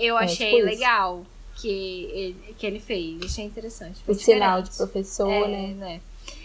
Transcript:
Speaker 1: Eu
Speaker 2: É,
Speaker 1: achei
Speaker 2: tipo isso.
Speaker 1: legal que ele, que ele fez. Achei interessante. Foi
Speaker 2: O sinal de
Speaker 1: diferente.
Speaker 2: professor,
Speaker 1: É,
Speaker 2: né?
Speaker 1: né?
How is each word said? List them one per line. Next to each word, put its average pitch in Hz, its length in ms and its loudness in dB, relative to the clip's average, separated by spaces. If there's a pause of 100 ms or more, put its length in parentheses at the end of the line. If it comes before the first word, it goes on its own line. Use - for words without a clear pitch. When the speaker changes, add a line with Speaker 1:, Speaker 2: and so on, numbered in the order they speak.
Speaker 1:
Eu 233 180 4
Speaker 2:
É, 226 60 4
Speaker 1:
achei 180 260 0
Speaker 2:
tipo 233 80 10
isso. 208 80 6
Speaker 1:
legal 208 560 2 (340)
que 190 560 -6
ele, 190 460 -8
que 220 80 -6
ele 208 140 -4
fez. 170 440 -6
Achei 208 200 -6
interessante. 208 600 -12
Foi 208 100 2
Speaker 2:
O 196 40 2
sinal 202 440 6
de - 80 -12
Speaker 1:
diferente. 190 220 -4
Speaker 2:
professor, 196 380 -2
Speaker 1:
É, 208 180 2
Speaker 2:
né? 196 300 -6
Speaker 1:
né? 175 220 -8 (440)